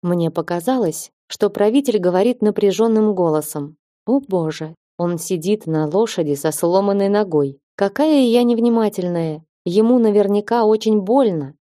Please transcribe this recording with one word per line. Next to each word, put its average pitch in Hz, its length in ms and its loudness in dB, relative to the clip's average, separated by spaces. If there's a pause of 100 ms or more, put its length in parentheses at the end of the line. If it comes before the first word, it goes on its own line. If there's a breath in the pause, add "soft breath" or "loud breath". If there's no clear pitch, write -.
Мне 175 280 -2
показалось, 170 800 -4 (180)
что - 220 -2
правитель 220 480 0
говорит 185 420 0
напряжённым 214 760 2
голосом. 156 640 -2 (300)
«О 262 140 0
боже, 160 540 -4 (240)
он 175 200 -2
сидит 185 480 -4
на 156 200 -2
лошади 165 480 -2
со 147 160 -2
сломанной 196 600 0
ногой. 160 480 -2 (180)
Какая 277 460 2
я 240 200 2
невнимательная. 208 1000 0 (200)
Ему 220 340 2
наверняка 208 640 2
очень 214 360 2
больно». 185 540 0 (120)